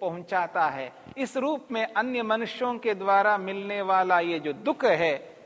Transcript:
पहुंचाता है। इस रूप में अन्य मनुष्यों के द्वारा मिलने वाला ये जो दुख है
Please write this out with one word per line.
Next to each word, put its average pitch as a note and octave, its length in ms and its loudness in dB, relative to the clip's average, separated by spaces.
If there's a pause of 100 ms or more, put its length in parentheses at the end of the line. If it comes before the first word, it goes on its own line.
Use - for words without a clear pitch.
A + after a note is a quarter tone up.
पहुंचाता F3 680 0
है। C3+ 260 -4 (260)
इस C4+ 180 -4
रूप C#4 340 -2
में A3+ 160 -2
अन्य A#3+ 360 -2
मनुष्यों A3+ 560 -2
के A3 160 -2
द्वारा G3 440 4
मिलने G3 440 -6
वाला F#3 380 4
ये E3+ 180 -2
जो D3 140 -4
दुख C4+ 320 -2
है E3 600 2